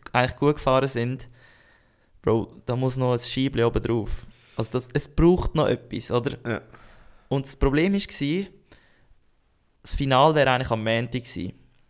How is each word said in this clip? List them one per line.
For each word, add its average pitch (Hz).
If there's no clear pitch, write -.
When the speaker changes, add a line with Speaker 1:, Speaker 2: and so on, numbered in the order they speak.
Speaker 1:
eigentlich 123
gut 143
gefahren 131
sind, 123
Bro, -
da 123
muss 131
noch 127
ein 120
Scheibli 131
oben 117
drauf. 113
Also 113
das, 127
es -
braucht 170
noch 156
etwas, -
oder? 120
Speaker 2:
Ja. 117
Speaker 1:
Und 139
das -
Problem 147
war, 190
das -
Finale 139
wäre 139
eigentlich 127
am 110
Montag 117
gewesen. -